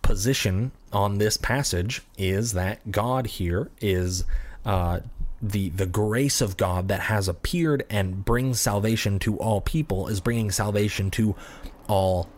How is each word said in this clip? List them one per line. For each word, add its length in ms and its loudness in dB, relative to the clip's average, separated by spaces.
position 680 2
on 240 2
this 200 2
passage 640 -2
is 360 0
that 380 -2
God 340 0
here 540 -2
is, 460 0
uh, 360 0
the, 280 -2
the 180 -2
grace 520 0
of 160 -2
God 340 0
that 100 0
has 280 0
appeared 640 0
and 340 -2
brings 380 2
salvation 580 2
to 180 0
all 220 0
people 480 0
is 140 -2
bringing 300 0
salvation 600 0
to 240 2
all 500 2